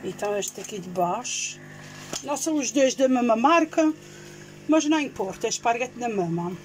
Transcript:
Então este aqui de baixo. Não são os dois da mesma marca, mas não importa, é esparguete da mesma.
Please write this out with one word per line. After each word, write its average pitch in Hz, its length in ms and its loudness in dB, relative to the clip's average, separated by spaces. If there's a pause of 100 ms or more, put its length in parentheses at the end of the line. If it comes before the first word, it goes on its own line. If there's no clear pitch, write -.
Então 208 320 -4
este 202 260 -6
aqui 202 180 -10
de 180 100 -12
baixo. 185 680 -4 (640)
Não - 120 -2
são 320 200 -2
os 269 160 -2
dois 269 240 4
da 262 120 4
mesma 240 280 4
marca, 311 580 4 (760)
mas 302 180 4
não 311 140 4
importa, 208 460 -4
é 226 40 2
esparguete 240 500 -2
da 240 100 -2
mesma. 175 560 -2